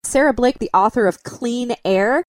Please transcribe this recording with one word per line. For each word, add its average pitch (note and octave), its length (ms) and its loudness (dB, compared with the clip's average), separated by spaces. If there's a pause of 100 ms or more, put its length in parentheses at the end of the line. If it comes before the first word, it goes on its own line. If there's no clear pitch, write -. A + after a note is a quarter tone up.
Sarah C#4 300 2
Blake, B3 260 0
the A3 160 -6
author G#3 320 2
of F3+ 160 -2
Clean A#3+ 520 -6 (100)
Air, G#3 440 0